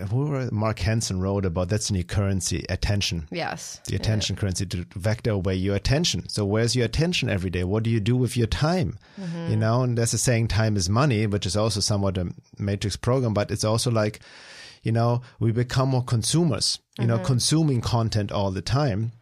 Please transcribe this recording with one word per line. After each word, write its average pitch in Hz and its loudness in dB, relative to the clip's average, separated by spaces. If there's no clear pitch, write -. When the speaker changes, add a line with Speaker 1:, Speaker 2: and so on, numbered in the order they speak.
Speaker 1:
who 135 0
wrote, 131 -4
Mark 107 0
Hansen 113 0
wrote 98 0
about, 90 0
that's 107 0
the 107 0
new 90 0
currency, 98 -2
attention. - -2
Speaker 2:
Yes. - -8
Speaker 1:
The - -6
Speaker 2:
Yeah. 104 -2
Speaker 1:
attention 104 0
currency, 95 -2
to 87 -6
vector 107 -2
away 95 0
your 98 0
attention. 147 0
So 107 -2
where's 110 2
your 120 2
attention 139 0
every 92 0
day? 90 -2
What 104 0
do 113 0
you 113 2
do 113 2
with 123 0
your 117 2
time? 151 0
Speaker 2:
Mm-hmm. 170 -6
Speaker 1:
You 110 2
know, 113 2
and 123 0
there's 117 2
a 117 0
saying, 113 2
"Time 110 2
is 92 0
money," 110 2
which 101 -2
is 92 -2
also 104 2
somewhat 98 0
a 90 -2
Matrix 101 -2
program, 123 0
but 101 0
it's - -4
also 117 0
like, 107 0
you 117 -2
know, 120 2
we 113 2
become 127 0
more 127 2
consumers, 123 0
you 123 0
know, 117 2
Speaker 2:
Mm-hmm. 113 -2
Speaker 1:
consuming 131 2
content 110 0
all 98 0
the 95 -4
time 113 0